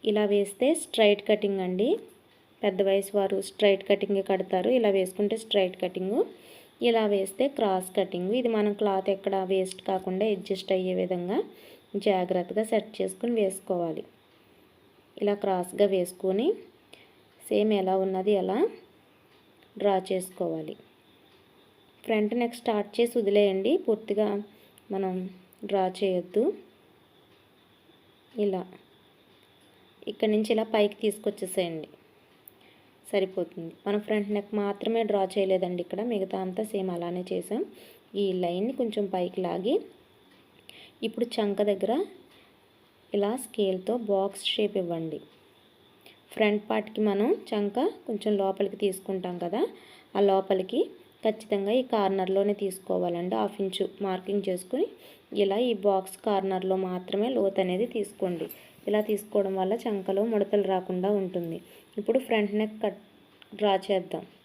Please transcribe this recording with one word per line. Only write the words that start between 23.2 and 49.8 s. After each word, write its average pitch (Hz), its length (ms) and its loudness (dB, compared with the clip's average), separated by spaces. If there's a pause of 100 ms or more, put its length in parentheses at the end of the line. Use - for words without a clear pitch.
పూర్తిగా 214 420 0 (680)
మనం 190 200 -2 (560)
డ్రా 190 160 2 (140)
చేయొద్దు. 185 440 0 (2000)
ఇలా 190 160 0 (1500)
ఇక్కడి 220 220 0
నుంచి 214 200 0
ఇలా 220 200 2
పైకి 208 280 4
తీసుకొచ్చేసేయండి, 185 840 -4 (1200)
సరిపోతుంది. 185 600 -2 (140)
మనం 208 200 0
ఫ్రంట్ 208 300 -2
నెక్ 202 240 -4
మాత్రమే 202 500 -2
డ్రా 202 140 2 (100)
చేయలేదండి 185 520 0
ఇక్కడ, 190 160 -6 (100)
మిగతా 190 340 -4
అంతా 185 180 -4 (100)
సేమ్ 190 220 -2
అలానే 175 360 -6
చేసాం. 185 300 -4 (600)
ఈ 202 40 2 (180)
లైన్ని 185 380 -2
కొంచెం 214 240 -2 (100)
పైకి 180 320 -2
లాగి 180 280 0 (1300)
ఇప్పుడు 226 180 -2 (120)
చంక 202 240 0 (100)
దగ్గర 208 240 0 (1200)
ఇలా 202 140 2 (140)
స్కేల్తో 190 480 -2 (180)
బాక్స్ 196 420 0
షేప్ 202 280 0
ఇవ్వండి. 165 380 -4 (1160)
ఫ్రంట్ 208 340 2
పార్ట్కి 214 400 -2
మనం 202 180 2 (240)
చంక 202 240 -2 (320)
కొంచెం 214 240 -2 (120)
లోపలికి 190 420 -2
తీసుకుంటాం 185 580 -4
కదా, 185 180 -2 (560)